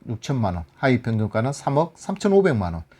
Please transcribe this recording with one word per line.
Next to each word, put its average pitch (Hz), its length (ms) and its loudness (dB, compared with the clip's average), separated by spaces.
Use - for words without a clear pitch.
육천만 113 460 -2
원, 82 100 -8
하위 127 260 2
평균가는 113 500 -2
삼억 147 460 -2
삼천오백만 190 720 2
원, 80 120 -8